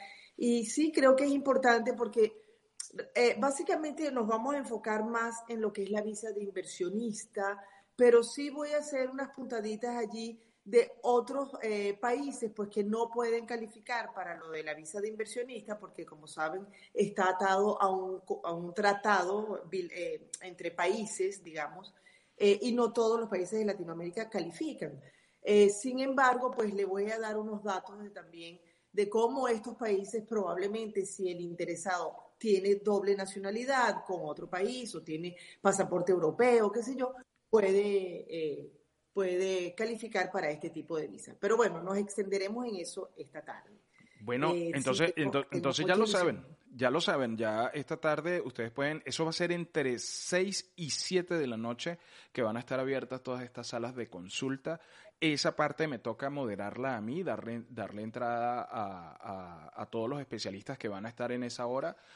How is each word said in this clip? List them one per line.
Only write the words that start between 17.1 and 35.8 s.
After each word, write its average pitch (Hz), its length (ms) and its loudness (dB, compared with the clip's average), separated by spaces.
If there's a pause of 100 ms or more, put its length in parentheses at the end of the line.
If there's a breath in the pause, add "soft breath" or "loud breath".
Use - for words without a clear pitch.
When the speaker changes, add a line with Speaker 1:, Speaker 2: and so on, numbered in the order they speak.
Speaker 1:
atado 190 520 4
a 196 80 6
un 190 300 -2
co-, - 260 -6
a 170 80 -2
un 170 200 -6
tratado 202 960 2
bil-, 175 220 -4
eh, 165 380 -6 (120)
entre 175 300 -8
países, 190 720 0
digamos, 160 500 -10 (440 soft breath)
eh, 202 240 6
y 240 120 2
no 233 200 4
todos 226 260 4
los 226 100 -4
países 185 280 -2
de 220 80 2
Latinoamérica 175 640 -4
califican. 170 720 -6 (440 soft breath)
Eh, 208 260 8
sin 254 300 -2
embargo, 254 520 4
pues, 214 220 0
le 196 120 0
voy 196 240 0
a 226 100 -2
dar 214 180 -4
unos 214 260 -4
datos 202 380 -4
de, 202 100 -12
también 170 480 -16 (320 soft breath)
de 202 180 2
cómo 233 380 2
estos 226 280 -2
países 208 520 0
probablemente, 202 800 -2
si 185 240 -4
el 175 100 -6
interesado 170 960 -4
tiene 202 380 4
doble 202 400 2
nacionalidad 202 880 0
con 180 180 -4
otro 151 240 -8
país 220 460 -4
o 160 80 -10
tiene 165 340 -8 (240 loud breath)
pasaporte 185 520 2